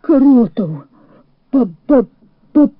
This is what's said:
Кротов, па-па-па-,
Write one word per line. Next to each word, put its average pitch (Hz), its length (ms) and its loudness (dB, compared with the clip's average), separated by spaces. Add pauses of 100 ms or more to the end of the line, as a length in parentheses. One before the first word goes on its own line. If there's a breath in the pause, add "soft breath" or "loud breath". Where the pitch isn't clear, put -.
Кротов, 262 680 0 (800 soft breath)
па-па-па-, - 1160 -4 (120)